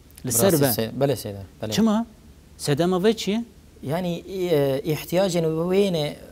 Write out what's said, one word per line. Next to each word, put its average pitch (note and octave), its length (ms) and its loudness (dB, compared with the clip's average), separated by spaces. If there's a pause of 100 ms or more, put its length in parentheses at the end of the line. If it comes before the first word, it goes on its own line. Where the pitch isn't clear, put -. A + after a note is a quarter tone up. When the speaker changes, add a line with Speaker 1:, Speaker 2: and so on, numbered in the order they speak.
(260)
Speaker 1:
Li B2 60 -4
ser F#3+ 200 4
Speaker 2:
Birasî C#3+ 120 4
Speaker 1:
ve. B2+ 80 2
Speaker 2:
sey-, A2+ 180 -2 (100)
belê C#3 160 2
seyda, G2+ 220 -10 (240)
belê. G#2+ 100 -4
Speaker 1:
Çima? A3 340 2 (520)
Sedema F3 460 2
ve A3 120 4
çi - 140 -4
ye? A#3 140 -2 (380)
Speaker 2:
Yani, D#3+ 460 -4
e, D3+ 560 0
ihtiyacên E3+ 600 0
wê F3+ 480 0
ne, D3+ 240 -2 (160)